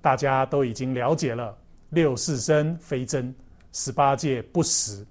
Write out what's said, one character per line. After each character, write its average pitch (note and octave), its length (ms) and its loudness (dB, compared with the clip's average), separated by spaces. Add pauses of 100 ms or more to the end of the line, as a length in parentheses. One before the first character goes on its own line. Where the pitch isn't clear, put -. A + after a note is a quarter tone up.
大 C3 160 4
家 C3+ 300 2
都 C#3+ 180 0
已 A#2 80 -4
经 C3 220 -4
了 B2 200 0
解 C#3 200 -2
了 A2+ 200 -8 (360)
六 D3+ 260 2
世 C3+ 220 -2
生 D3+ 400 2
非 C3 260 -6
真， B2+ 300 -4 (380)
十 - 200 -8
八 C#3 240 4
界 C3+ 240 0
不 E3 220 -2
实。 G#2 480 -2